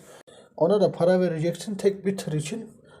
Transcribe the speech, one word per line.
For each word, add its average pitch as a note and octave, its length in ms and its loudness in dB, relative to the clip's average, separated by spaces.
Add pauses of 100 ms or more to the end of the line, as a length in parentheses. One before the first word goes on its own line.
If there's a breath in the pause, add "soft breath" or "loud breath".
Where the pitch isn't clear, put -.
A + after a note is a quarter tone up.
(580 loud breath)
Ona F#3+ 240 2
da F3 100 4
para F#3 280 2
vereceksin, E3+ 560 -2
tek G3 300 0
bir F#3+ 120 -2
tır - 160 -6
için G#3+ 360 -6 (320 loud breath)